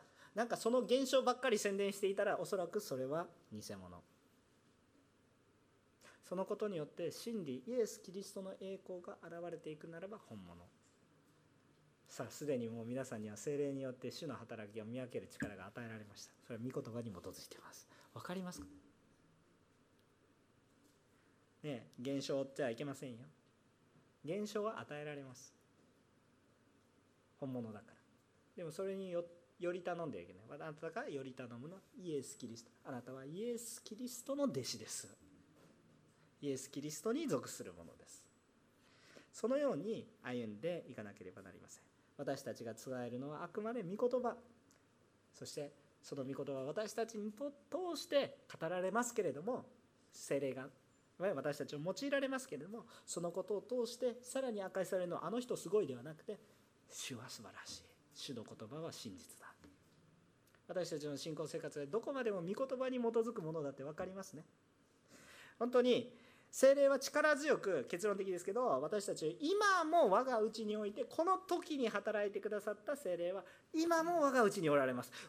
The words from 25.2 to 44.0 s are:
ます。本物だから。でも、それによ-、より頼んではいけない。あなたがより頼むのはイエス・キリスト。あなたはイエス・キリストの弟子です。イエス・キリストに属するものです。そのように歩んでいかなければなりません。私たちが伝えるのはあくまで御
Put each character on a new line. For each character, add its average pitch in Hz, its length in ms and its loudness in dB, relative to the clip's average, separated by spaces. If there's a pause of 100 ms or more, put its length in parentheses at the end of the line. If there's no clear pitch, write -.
ま 131 120 -14
す。 - 200 -20 (1800)
本 131 140 -6
物 117 180 -6
だ 104 100 -12
か - 80 -20
ら。 - 60 -20 (600)
で 180 80 -8
も、 156 60 -6
そ 190 140 -4
れ 196 120 -2
に 190 140 -6
よ-、 175 140 0 (340)
よ 175 140 0
り 180 100 -4
頼 170 240 -2
ん 139 40 -2
で 104 80 -6
は 85 60 -8
い - 20 -18
け 95 60 -16
な 92 80 -18
い。 - 100 -20
あ 147 60 -12
な 160 160 -8
た 160 180 -6
が 240 180 -4
よ 139 140 -4
り 135 100 -8
頼 127 160 -10 (100)
む 139 100 -10
の 180 60 -12
は 190 80 -18 (160)
イ 180 160 -6
エ 139 80 0
ス・ - 160 -12
キ 120 100 -10
リ 113 80 -10
ス - 80 -16
ト。 - 60 -20 (140)
あ 139 80 -8
な 123 100 -8
た 131 100 -12
は 135 140 -12
イ 196 240 -4
エ 233 80 -2
ス・ - 240 -10
キ - 140 -10
リ 247 120 -8
ス - 160 -10
ト 277 100 -2
の 285 100 0
弟 - 200 0
子 - 140 -4
で - 100 -10
す。 - 360 -10 (1200)
イ 143 60 0
エ 135 80 2
ス・ - 120 -10
キ 139 120 -6
リ 151 80 -4
ス 151 100 -10
ト 220 120 0
に 311 140 0
属 143 220 0
す - 160 -8
る 92 80 -10
も 85 120 -16
の - 120 -18
で - 100 -20
す。 - 160 -20 (1080)
そ - 160 0
の 262 80 4
よ 285 160 4
う 156 60 2
に 190 280 -2 (160)
歩 123 240 -2
ん 104 140 -8
で 165 300 -2
い 117 40 -10
か 110 80 -8
な 101 120 -10
け 95 100 -16
れ 90 80 -12
ば 110 80 -16
な 95 100 -16
り 90 80 -18
ま 90 120 -20
せ - 100 -20
ん。 - 20 -20 (360)
私 143 240 -2
た 113 120 -6
ち 120 100 -10
が 113 100 -6
伝 123 320 -6
え 117 40 -4
る 123 80 -6
の 143 120 -6
は 151 120 -8
あ 175 60 -6
く 208 140 -6
ま 220 100 -4
で 240 100 -4
御 208 260 0